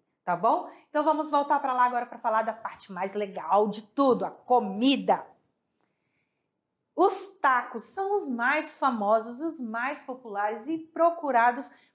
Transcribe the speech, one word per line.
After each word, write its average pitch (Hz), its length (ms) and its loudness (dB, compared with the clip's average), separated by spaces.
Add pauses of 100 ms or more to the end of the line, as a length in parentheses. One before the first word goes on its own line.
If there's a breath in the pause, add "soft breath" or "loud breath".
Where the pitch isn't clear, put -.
(240)
tá 180 120 0
bom? 262 340 0 (180 loud breath)
Então 302 140 0
vamos 302 280 0
voltar 285 280 2
pra 262 140 -2
lá 247 120 4
agora 247 200 0
pra 220 140 -14
falar 220 240 0
da 220 100 -4
parte - 400 -14
mais 190 220 -6
legal 196 540 2
de 202 120 -6
tudo, 240 460 0
a 156 40 -8
comida. 214 960 0 (1700)
Os 381 340 2 (120)
tacos 247 440 0
são 392 300 -4
os 349 140 -2
mais 269 480 -2
famosos, 226 640 0
os 320 180 -6
mais 247 440 -6
populares 220 640 -6
e 330 80 -2
procurados 277 960 2 (220 soft breath)